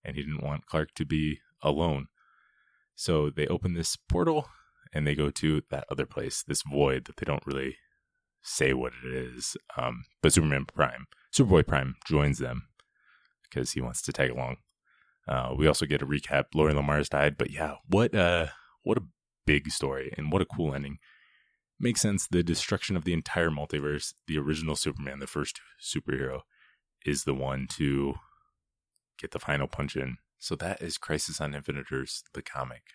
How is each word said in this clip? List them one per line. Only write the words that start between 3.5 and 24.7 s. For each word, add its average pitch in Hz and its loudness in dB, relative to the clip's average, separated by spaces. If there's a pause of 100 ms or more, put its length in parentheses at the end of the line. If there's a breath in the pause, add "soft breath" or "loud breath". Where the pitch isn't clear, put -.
this 85 -2
portal, 151 0 (420 soft breath)
and 76 0
they 73 2
go 73 2
to 78 2
that 71 -6
other 67 -2
place, - -6
this - -2
void 69 2
that - -18
they - -6
don't 73 -2
really 65 -4 (640)
say 67 2
what 64 -2 (120)
it 64 -6
is. 64 -8 (220)
Um, 62 -4 (180)
but 78 8
Superman 71 4
Prime, 64 0 (260 soft breath)
Superboy 92 6
Prime 67 0 (100)
joins 73 4
them 62 -6 (720 soft breath)
because - -4
he 64 -2
wants 62 -6
to - -6
tag 65 0
along. 64 -6 (720 soft breath)
Uh, 64 -2
we 76 4
also 76 4
get 69 0
a 69 -4
recap. 71 0 (100)
Lori 76 6
Lamar's 71 2
died, 73 2
but 64 -2
yeah, 76 -4 (120)
what 107 4
a, 87 4 (300 loud breath)
what - 2
a 87 -2 (420)
big 76 4
story 67 -4
and 76 -2
what 92 4
a 85 2
cool 78 -2
ending. 71 -6 (840 soft breath)
Makes 117 0
sense. 101 2
The 87 4
destruction 87 0
of 82 -2
the 87 0
entire 82 0
multiverse, 73 -4 (120)
the 78 -2
original 78 0